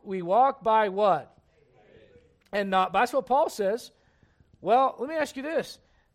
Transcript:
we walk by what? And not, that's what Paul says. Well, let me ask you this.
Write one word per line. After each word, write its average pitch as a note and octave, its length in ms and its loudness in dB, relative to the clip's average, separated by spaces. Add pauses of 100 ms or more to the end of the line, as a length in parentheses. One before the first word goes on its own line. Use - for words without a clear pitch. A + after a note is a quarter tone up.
we F#3+ 180 -8
walk A3+ 440 2
by A3 240 2
what? F#3+ 440 0 (1200)
And G3 180 -2
not, F#3 220 2
that's G#3+ 200 2
what C4+ 120 -2
Paul C#4+ 240 2
says. G#3 440 -4 (680)
Well, A#3+ 380 2
let B3 100 -8
me D#4+ 60 -8
ask D4+ 220 -6
you C4 60 -10
this. D4+ 360 -6 (360)